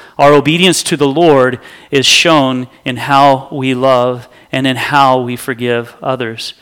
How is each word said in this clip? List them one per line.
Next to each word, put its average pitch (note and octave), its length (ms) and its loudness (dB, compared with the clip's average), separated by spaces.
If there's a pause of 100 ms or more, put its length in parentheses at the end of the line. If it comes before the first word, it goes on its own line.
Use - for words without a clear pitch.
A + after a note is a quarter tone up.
(180)
Our C#3+ 160 4
obedience D#3+ 500 2
to D#3+ 140 -4
the C#3+ 100 0
Lord C3+ 520 2 (320)
is C3+ 140 0
shown C3 640 0 (160)
in B2+ 140 -8
how C#3 540 2
we C3 240 -4
love B2 520 0 (240)
and C3+ 140 -2
in C3 100 -2
how C3 440 2
we B2 160 -6
forgive A#2+ 680 -6
others. B2 600 -8